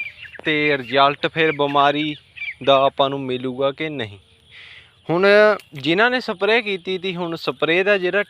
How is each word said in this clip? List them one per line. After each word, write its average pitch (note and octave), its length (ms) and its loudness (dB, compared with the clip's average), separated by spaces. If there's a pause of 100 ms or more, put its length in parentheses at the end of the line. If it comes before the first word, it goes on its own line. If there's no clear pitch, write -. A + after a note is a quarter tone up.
(460)
ਤੇ D3+ 320 0
ਰਿਜ਼ਲਟ C#3 500 2
ਫਿਰ D#3+ 260 0
ਬਿਮਾਰੀ C#3+ 640 0 (500)
ਦਾ C3+ 180 6
ਆਪਾਂ C3+ 260 2
ਨੂੰ C#3 120 -6
ਮਿਲੂਗਾ B2+ 500 -4
ਕਿ D#3 180 -8
ਨਹੀਂ। G#2+ 300 -10 (920)
ਹੁਣ F3+ 180 2 (480)
ਜਿਨ੍ਹਾਂ E3+ 360 0
ਨੇ B3+ 100 -2
ਸਪਰੇਅ G#3+ 400 0
ਕੀਤੀ F#3+ 360 -6
ਤੀ, F3+ 180 -6
ਹੁਣ E3+ 220 -6
ਸਪਰੇਅ D#3+ 460 -2
ਦਾ G3+ 140 2
ਜਿਹੜਾ F#3 320 -2